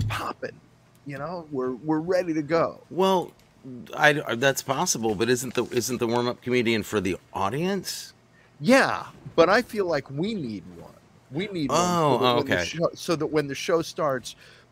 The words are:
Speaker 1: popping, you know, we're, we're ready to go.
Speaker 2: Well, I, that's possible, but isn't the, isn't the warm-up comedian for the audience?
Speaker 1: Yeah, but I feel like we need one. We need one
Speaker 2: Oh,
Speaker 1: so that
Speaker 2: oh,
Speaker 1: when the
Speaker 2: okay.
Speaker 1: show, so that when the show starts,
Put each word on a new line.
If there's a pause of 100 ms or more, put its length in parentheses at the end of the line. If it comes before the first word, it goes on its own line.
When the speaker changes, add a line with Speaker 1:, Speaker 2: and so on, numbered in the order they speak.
Speaker 1:
popping, (460)
you
know,
we're,
we're
ready
to
go.
Speaker 2:
Well, (640)
I, (220)
that's
possible,
but
isn't
the,
isn't
the
warm-up
comedian
for
the (160)
audience? (460)
Speaker 1:
Yeah, (300)
but
I
feel
like
we
need (140)
one. (400)
We
need
one
Speaker 2:
Oh,
Speaker 1:
so
that
Speaker 2:
oh,
Speaker 1:
when
the
Speaker 2:
okay.
Speaker 1:
show,
so
that
when
the
show
starts, (360)